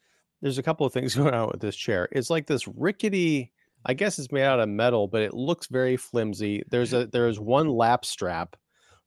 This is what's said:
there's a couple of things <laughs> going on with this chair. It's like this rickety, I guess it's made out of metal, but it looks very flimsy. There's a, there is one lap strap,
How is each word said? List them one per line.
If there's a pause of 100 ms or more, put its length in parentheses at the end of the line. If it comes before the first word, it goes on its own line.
(420)
there's
a
couple
of
things
<laughs>
going
on
with
this
chair.
It's
like
this
rickety, (320)
I
guess
it's
made
out
of
metal,
but
it
looks
very
flimsy.
There's
a,
there
is
one
lap
strap, (520)